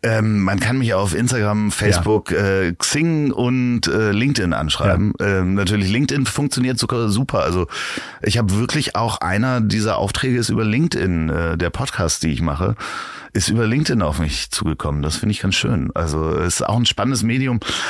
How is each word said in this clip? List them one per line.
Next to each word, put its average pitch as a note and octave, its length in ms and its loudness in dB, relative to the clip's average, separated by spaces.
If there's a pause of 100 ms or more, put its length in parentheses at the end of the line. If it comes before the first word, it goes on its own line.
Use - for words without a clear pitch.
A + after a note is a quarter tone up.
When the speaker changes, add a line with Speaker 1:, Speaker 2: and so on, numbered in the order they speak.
Speaker 1:
Ähm, A2 380 2
man F#2+ 220 2
kann B2 160 0
mich A#2 160 2
auf F#2+ 200 2
Instagram, G#2+ 580 0
Facebook, G#2 600 0
Speaker 2:
Ja. D#2 60 0
Speaker 1:
äh, F#2+ 360 2
Xing D3+ 600 0
und, B2 540 0
äh, G#2 260 2
LinkedIn G#2+ 400 2
anschreiben. E2 680 2
Speaker 2:
Ja. G2 200 2
Speaker 1:
Ähm, F#2 160 2
natürlich G2 360 0
LinkedIn C3+ 340 0
funktioniert B2+ 540 -2
sogar A#2 300 0
super. G#2+ 340 0
Also F2 240 2 (540)
ich G#2 160 2
hab G2+ 160 2
wirklich B2 420 0
auch A2 240 0
einer A2+ 400 0
dieser G#2+ 380 2
Aufträge B2 420 0
ist A2 80 0
über A2 160 0
LinkedIn, F#2+ 680 0
äh, E2 280 0
der E2+ 120 0
Podcast, - 540 -2
die - 80 2
ich A2 100 -2
mache, E2+ 340 0 (580)
ist - 160 0
über A2+ 180 2
LinkedIn A#2+ 340 2
auf D2+ 180 0
mich - 320 -2
zugekommen. D2 500 -2
Das D2+ 160 -2
finde G#2+ 140 0
ich - 100 -2
ganz G2 140 0
schön. - 400 0
Also D#2 340 0
es D#2+ 320 0
ist - 0 -
auch A2 160 0
ein A#2+ 80 2
spannendes G#2+ 380 -2
Medium, A#2+ 360 0 (300)